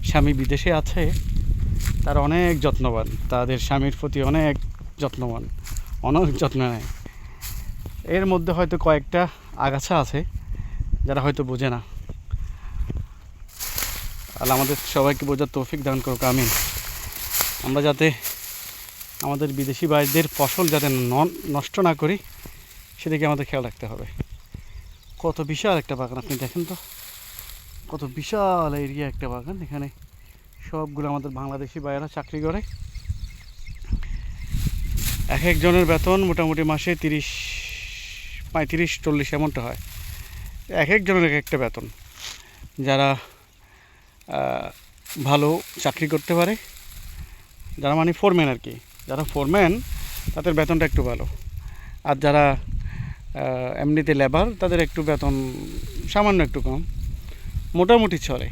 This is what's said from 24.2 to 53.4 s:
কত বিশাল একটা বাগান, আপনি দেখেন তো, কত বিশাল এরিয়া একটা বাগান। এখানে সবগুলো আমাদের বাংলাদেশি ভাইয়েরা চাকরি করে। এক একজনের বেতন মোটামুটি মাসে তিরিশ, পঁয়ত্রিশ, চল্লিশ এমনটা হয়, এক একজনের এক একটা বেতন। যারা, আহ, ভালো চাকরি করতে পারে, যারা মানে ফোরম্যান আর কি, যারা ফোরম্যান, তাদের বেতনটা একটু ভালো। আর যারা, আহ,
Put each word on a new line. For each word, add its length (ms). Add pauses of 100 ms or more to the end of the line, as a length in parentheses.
কত 220
বিশাল 380
একটা 180
বাগান, 220
আপনি 200
দেখেন 260
তো, 120 (1120)
কত 160
বিশাল 720
এরিয়া 340
একটা 200
বাগান। 340
এখানে 260 (800)
সবগুলো 380
আমাদের 220
বাংলাদেশি 500
ভাইয়েরা 340
চাকরি 260
করে। 220 (2750)
এক 160
একজনের 420
বেতন 380
মোটামুটি 380
মাসে 320
তিরিশ, 300 (1300)
পঁয়ত্রিশ, 520
চল্লিশ 300
এমনটা 280
হয়, 140 (920)
এক 200
একজনের 360
এক 80
একটা 260
বেতন। 300 (960)
যারা, 320 (1120)
আহ, 440 (520)
ভালো 380 (220)
চাকরি 260
করতে 260
পারে, 220 (1200)
যারা 160
মানে 180
ফোরম্যান 360
আর 100
কি, 160 (320)
যারা 180
ফোরম্যান, 560 (540)
তাদের 200
বেতনটা 300
একটু 180
ভালো। 240 (800)
আর 120
যারা, 400 (760)
আহ, 460